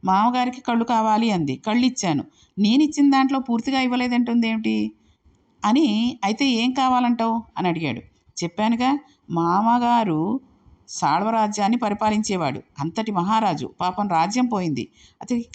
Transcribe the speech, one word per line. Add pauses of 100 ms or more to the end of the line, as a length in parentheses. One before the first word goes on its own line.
"మామగారికి
కళ్ళు
కావాలి"
అంది.
కళ్ళు
ఇచ్చాను. (340)
"నేను
ఇచ్చిన
దాంట్లో
పూర్తిగా
ఇవ్వలేదంటుంది
ఏమిటి?" (720)
అని,
"అయితే
ఏం
కావాలంటావు?" (160)
అని
అడిగాడు. (440)
"చెప్పానుగా, (320)
మామగారు (500)
సాళ్వరాజ్యాన్ని
పరిపాలించేవాడు, (180)
అంతటి
మహారాజు. (100)
పాపం
రాజ్యం
పోయింది. (340)
అతడికి